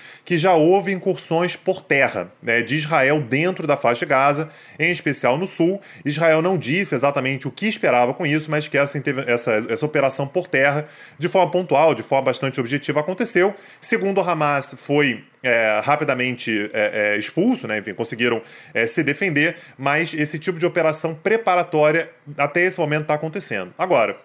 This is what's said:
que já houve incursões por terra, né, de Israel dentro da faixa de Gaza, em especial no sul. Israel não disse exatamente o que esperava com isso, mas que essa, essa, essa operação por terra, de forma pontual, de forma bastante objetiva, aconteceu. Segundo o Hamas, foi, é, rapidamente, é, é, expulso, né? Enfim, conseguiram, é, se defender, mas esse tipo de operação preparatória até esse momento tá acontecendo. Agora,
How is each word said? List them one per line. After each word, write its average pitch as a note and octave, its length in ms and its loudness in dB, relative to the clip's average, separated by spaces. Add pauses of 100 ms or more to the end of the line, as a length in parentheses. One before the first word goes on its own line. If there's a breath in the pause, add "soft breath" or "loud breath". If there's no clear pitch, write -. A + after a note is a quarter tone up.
(260 loud breath)
que F3 100 0
já F3+ 160 4
houve F3+ 400 4
incursões F3 640 -2
por F#3 240 -4
terra, A#2 500 0 (120)
né, A#2 180 2
de A#2+ 160 -2
Israel D3+ 460 2
dentro D#3+ 440 -2
da C#3+ 120 2
faixa A#2+ 220 0
de D#3 100 -4
Gaza, C#3+ 400 2 (280 loud breath)
em E3 120 0
especial E3 480 0
no F#3+ 80 -4
sul. F#3 340 0 (240 loud breath)
Israel D#3+ 380 2
não F#3 160 0
disse D3+ 360 -2
exatamente C3+ 540 0
o - 20 -8
que - 160 -6
esperava B2+ 460 2
com F3+ 140 -6
isso, D#3 240 -2
mas D3+ 180 -2
que C#3+ 80 -2
essa, C#3+ 260 0 (240)
essa, A#2 440 0
essa A#2 160 0
operação C#3 400 0
por F3 220 -4
terra, C#3+ 380 0 (320 loud breath)
de E3 100 -2
forma F3+ 220 2
pontual, D#3+ 440 2
de A2+ 80 -4
forma C3+ 240 0
bastante C3 340 -2
objetiva, C#3 400 -2
aconteceu. F#3 540 0 (260 loud breath)
Segundo G3 380 -2
o - 100 4
Hamas, D3 480 0
foi, C#3+ 480 0 (180)
é, A2+ 400 2
rapidamente, B2 920 -2
é, G#2 400 0
é, G#2 40 0
expulso, F#3+ 480 -2
né? A2 120 -4
Enfim, G2 160 -8
conseguiram, A#2 480 -2 (320 loud breath)
é, A2+ 120 0
se - 160 0
defender, D#3 540 0 (220 loud breath)
mas D3 340 -2
esse D#3 260 -4
tipo E3+ 200 -6
de E3+ 80 0
operação D#3+ 480 0
preparatória E3+ 960 2 (260)
até D3 280 0
esse F#3 140 -2
momento D3+ 280 -2
tá D3+ 80 0
acontecendo. C#3+ 640 -6
Agora, C3+ 460 2